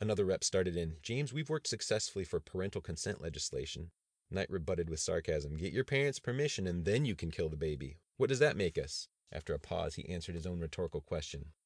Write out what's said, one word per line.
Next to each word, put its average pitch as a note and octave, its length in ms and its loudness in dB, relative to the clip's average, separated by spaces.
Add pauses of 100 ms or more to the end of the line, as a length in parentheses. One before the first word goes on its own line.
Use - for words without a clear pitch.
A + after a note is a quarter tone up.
Another G#2 240 4
rep F#2 180 4
started F2+ 320 4
in. E2 260 0
James, C3 300 -2
we've D3 180 -4
worked D3+ 180 -2
successfully G#2+ 580 0
for - 160 0
parental F#2 400 -2
consent - 400 -4
legislation. D2 680 -4 (380)
Knight F#2+ 200 0
rebutted E2+ 400 0
with D#2 100 -2
sarcasm. D#2 560 0
Get F2 160 -2
your B2+ 140 0
parents' C#3 340 2
permission B2+ 480 0
and F2 160 0
then A#2 220 4
you G#2 100 0
can E2 160 -2
kill E2 160 0
the D#2 80 -2
baby. C#2+ 420 -4 (200)
What C3+ 120 6
does C3 100 2
that D3 180 8
make F#2 200 2
us? - 300 -4 (240)
After D#2 240 -4
a C#2+ 40 -4
pause, E2 360 -2
he - 140 -8
answered F2 260 -4
his E2 100 -6
own F2+ 140 -4
rhetorical E2 420 -2
question. D2+ 440 -6 (200)